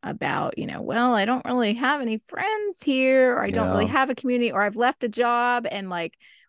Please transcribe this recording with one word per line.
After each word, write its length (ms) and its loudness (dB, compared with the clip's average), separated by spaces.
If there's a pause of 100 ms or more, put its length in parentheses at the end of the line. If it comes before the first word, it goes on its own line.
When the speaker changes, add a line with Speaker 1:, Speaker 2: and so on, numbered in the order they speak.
Speaker 1:
about, 540 -4
you 80 -6
know, 160 -8
"Well, 320 0
I 120 2
don't 200 -2
really 300 0
have 260 0
any 160 -4
friends 680 -4
here, 520 4
or 80 0
I 80 -2
don't 200 0
really 140 2
Speaker 2:
Yeah. 60 -2
Speaker 1:
have 180 2
a 60 -4
community, 360 0
or 120 0
I've 140 -2
left 260 0
a 60 -2
job 600 0
and, 200 -8
like, 240 -6 (360)